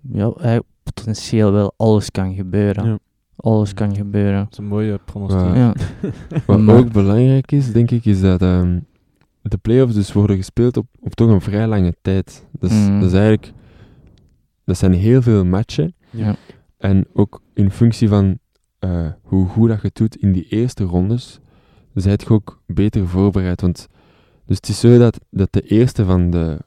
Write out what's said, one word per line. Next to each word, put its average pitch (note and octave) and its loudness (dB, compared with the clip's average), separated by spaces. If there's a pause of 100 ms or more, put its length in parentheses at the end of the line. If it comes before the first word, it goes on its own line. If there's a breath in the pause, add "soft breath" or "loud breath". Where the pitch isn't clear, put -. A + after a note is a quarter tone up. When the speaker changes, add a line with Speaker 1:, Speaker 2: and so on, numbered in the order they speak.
(120)
Speaker 1:
ja, G#2 -2
hij, A#2 -2 (220)
potentieel G#2+ -4
wel. G2+ 0
Alles G#2+ 0
kan F#2+ -6
gebeuren. G2 -2
Speaker 2:
Ja. A2 -2 (380)
Speaker 1:
Alles G#2+ 0
Speaker 2:
Ja. - -12
Speaker 1:
kan G2+ -4
gebeuren. G2+ -2
Speaker 3:
Dat - -12
is - -18
een G#2 -12
mooie G#2 -4
pronostiek. F#2+ -4
Speaker 4:
Ja. F2+ 0
Speaker 1:
Ja. B2+ 4 (360)
Speaker 4:
<laughs> - -8
Wat G#2 4
Speaker 1:
Maar G#2+ 6
Speaker 4:
ook A#2+ 4
belangrijk A#2+ 2
is, C3+ 0
denk A#2 2
ik, A#2 -2
is G2 2
dat, F#2 2
ehm, F2+ 2 (640)
de G2+ -6
play-offs A#2+ 2
dus G2+ -2
worden G2+ 2
gespeeld A#2+ -2
op, A2+ -4 (140)
op - -12
toch A#2 2
een G2+ 4
vrij G#2 -4
lange F#2+ 0
tijd. - -6 (120)
Dus F#2 -4
Speaker 1:
Mhm. G#2 2
Speaker 4:
dat F#2+ 2
is F2+ 0
eigenlijk, G#2+ 2 (1120 soft breath)
dat F#2 -2
zijn F#2+ 2
heel A2+ 4
veel A2 2
matchen. G#2+ -2 (160)
Speaker 2:
Ja. A2 -6
Speaker 1:
Ja. G#2+ -2 (420 soft breath)
Speaker 4:
En G2 0
ook - -2 (120)
in G2+ 0
functie A#2 0
van, G2 2 (400)
eh, F2 -4 (160)
hoe F#2+ -2
goed A2 0
dat G#2+ -2
je - -10
het - -8
doet A2 -2
in G2 0
die F2+ -2
eerste A2+ -4
rondes, F#2 -4 (540 soft breath)
zijt G2+ -2
je - -18
ook - -2
beter G2 -2
voorbereid. F#2 0
Want, - -4 (560 soft breath)
dus G2+ -4
het - -12
is G2 -6
zo A#2+ 6
dat, A#2 2 (120)
dat F#2+ -4
de G2+ -2
eerste A2+ 0
van F2+ 2
de E2 -4